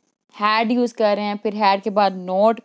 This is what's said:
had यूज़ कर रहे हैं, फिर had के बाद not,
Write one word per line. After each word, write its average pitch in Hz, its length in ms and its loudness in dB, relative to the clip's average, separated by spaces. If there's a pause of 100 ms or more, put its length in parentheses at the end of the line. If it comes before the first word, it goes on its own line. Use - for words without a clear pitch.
(420)
had 214 300 0
यूज़ 240 220 -2
कर 208 220 0
रहे 208 100 -6
हैं, 208 180 -6
फिर 208 120 -4
had 202 260 2
के 220 80 -6
बाद 190 380 0
not, 208 380 2